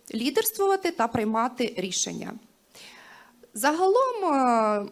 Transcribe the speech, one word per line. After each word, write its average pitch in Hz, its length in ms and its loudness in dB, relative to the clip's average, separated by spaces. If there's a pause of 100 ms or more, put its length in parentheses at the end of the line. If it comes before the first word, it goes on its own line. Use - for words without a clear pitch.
(140)
лідерствувати 381 800 0
та 226 160 0
приймати 226 680 -2
рішення. - 560 -6 (1200)
Загалом, 381 720 2
е, 226 680 2